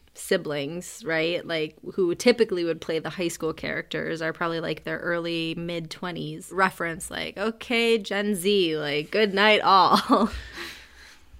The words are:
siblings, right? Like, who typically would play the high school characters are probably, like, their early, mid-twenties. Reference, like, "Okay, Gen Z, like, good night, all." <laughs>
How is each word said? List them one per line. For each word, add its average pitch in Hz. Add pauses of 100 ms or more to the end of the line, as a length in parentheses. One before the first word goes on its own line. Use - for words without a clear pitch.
(160)
siblings, 156
right? 165
Like, 160 (180)
who 175
typically 220
would 165
play 165
the 160
high 170
school 160
characters 160
are 160
probably, 165
like, 160
their 160
early, 170
mid-twenties. 170
Reference, 175
like, -
"Okay, 226
Gen 202
Z, 180
like, 151
good 208
night, 208
all." 185
<laughs> 220 (1080)